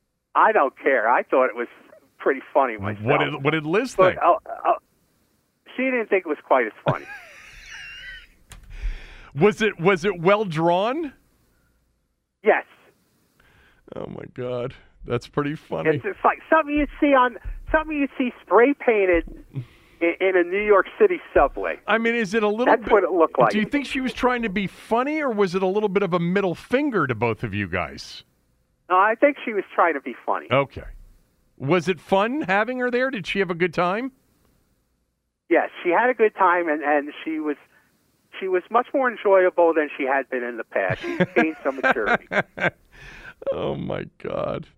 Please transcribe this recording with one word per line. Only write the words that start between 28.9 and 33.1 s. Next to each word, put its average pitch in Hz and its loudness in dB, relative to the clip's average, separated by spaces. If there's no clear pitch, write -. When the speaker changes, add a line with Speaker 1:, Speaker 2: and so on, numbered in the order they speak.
Speaker 1:
No, 180 2
I 214 4
think 294 2
she 226 -6
was 190 -4
trying 175 2
to 139 -6
be 123 -12
funny. 92 -4
Speaker 2:
Okay. 135 -2
Was 156 0
it 180 -2
fun 226 0
having 220 0
her 247 0
there? 254 0